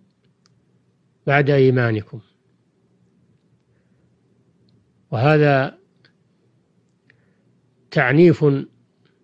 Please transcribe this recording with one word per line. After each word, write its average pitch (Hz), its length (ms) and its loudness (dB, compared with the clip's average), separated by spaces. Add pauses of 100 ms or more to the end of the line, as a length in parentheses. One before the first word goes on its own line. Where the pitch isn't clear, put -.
(1300)
بعد 143 220 0
إيمانكم". 123 720 -2 (3000)
وهذا 143 680 0 (2250)
تعنيف 151 540 2 (800)